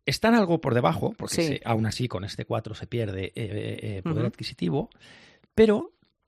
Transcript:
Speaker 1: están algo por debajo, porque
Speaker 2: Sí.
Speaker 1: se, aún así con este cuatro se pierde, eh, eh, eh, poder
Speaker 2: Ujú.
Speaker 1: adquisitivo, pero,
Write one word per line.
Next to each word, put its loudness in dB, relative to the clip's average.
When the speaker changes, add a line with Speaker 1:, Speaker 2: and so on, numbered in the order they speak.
Speaker 1:
están 4
algo 4
por 0
debajo, 2
porque -6
Speaker 2:
Sí. 2
Speaker 1:
se, -2
aún 0
así -2
con -6
este -8
cuatro -4
se -14
pierde, -4
eh, -8
eh, -6
eh, -8
poder -2
Speaker 2:
Ujú. 2
Speaker 1:
adquisitivo, -4
pero, 6